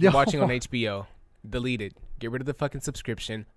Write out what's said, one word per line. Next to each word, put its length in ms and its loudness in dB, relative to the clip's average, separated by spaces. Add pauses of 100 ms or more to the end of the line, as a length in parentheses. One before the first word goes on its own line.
You're 100 10
watching 300 4
on 80 4
H 200 -2
B 180 0
O. 180 -4 (420)
Delete 320 -2
it. 140 -8 (240)
Get 120 -6
rid 120 -4
of 40 -6
the 80 -4
fucking 280 -4
subscription. 640 -6 (100)